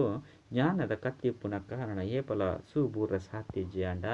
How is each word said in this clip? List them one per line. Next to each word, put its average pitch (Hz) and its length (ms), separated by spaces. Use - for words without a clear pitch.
ಜ್ಞಾನದ 131 420
ಕತ್ತಿಪ್ಪುನ 113 640
ಕಾರಣ 107 400
ಏಪಲ 107 440
ಸು 143 160
ಬೂರ 104 280
ಸಾಧ್ಯ 101 440
ಇಜ್ಜಿ 92 220
ಆಂಡ 90 320